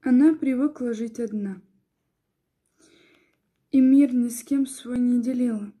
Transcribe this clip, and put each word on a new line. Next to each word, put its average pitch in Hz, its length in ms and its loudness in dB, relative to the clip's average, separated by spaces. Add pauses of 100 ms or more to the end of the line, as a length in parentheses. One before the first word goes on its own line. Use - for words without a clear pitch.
(100)
Она 285 240 6
привыкла 262 600 -4
жить 226 260 -10
одна. 202 400 -8 (2000)
И 262 120 4
мир 269 320 4
ни 240 160 0
с - 120 -14
кем 269 240 -2
свой 247 320 -10
не 247 220 0
делила. 233 500 -4 (100)